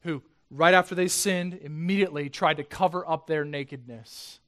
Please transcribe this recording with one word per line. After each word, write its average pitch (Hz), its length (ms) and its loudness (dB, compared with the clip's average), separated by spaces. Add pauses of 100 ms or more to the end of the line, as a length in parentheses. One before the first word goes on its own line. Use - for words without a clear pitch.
who, 156 220 -6 (280)
right 160 220 6
after 185 220 6
they 180 140 0
sinned, 180 540 -2
immediately 156 680 -2
tried 156 260 2
to 147 80 -8
cover 180 420 0
up 160 200 -2
their 151 180 0
nakedness. 131 1040 -12